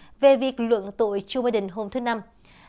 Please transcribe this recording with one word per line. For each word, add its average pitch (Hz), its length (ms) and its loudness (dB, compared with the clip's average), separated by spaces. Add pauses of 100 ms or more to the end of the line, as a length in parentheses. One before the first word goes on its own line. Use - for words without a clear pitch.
(200)
về 269 160 8
việc 262 240 -2
luận 214 320 0
tội 202 360 -2
Joe 262 140 -4
Biden 220 260 0
hôm 202 220 -10
thứ 254 100 -6
Năm. 233 200 -4 (480)